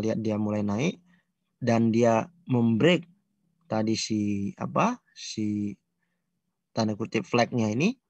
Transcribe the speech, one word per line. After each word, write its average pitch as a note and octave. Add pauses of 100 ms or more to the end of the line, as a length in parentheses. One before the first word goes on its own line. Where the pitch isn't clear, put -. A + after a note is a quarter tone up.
lihat A2
dia A2
mulai G#2
naik A2+ (640)
dan A2+
dia A2+ (240)
membreak A#2+ (640)
tadi A2
si G#2
apa, D#3+ (160)
si G#2 (1040)
tanda A2
kutip A2
flag-nya A#2
ini, E3 (140)